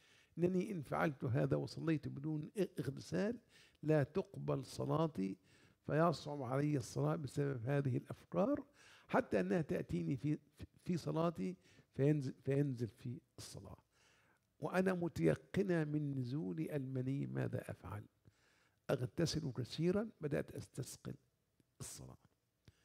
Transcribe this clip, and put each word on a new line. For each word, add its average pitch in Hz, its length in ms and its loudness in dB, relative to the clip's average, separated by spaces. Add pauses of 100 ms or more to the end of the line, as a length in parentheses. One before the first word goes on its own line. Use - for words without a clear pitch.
(380)
أنني 180 340 2
إن 175 100 -4
فعلت 151 420 0
هذا 139 320 4
وصليت 143 520 0
بدون 151 420 -4 (300)
اغتسال 160 600 -2 (440)
لا 151 200 6
تقبل 143 640 -2
صلاتي، 156 720 0 (480)
فيصعب 147 560 2
علي 139 360 0
الصلاة 139 380 0
بسبب 139 500 -2
هذه 143 320 2
الأفكار، 240 640 0 (440)
حتى 214 320 2
أنها 185 220 2
تأتيني 165 540 -2
في، 147 220 0 (480)
في 180 120 0
صلاتي 170 580 0 (400)
فينزل، 139 460 4
فينزل 135 460 2
في 120 340 -10 (160)
الصلاة، - 400 -14 (840)
وأنا 185 340 2
متيقنة 170 880 2
من 147 360 0
نزول 156 520 -2
المني، 135 560 -2
ماذا 127 440 -2
أفعل؟" 101 320 -10 (840)
أغتسل 143 640 0
كثيرًا، 180 580 0 (120)
بدأت 147 300 -2
أستثقل - 600 -10 (680)
الصلاة. - 380 -14 (680)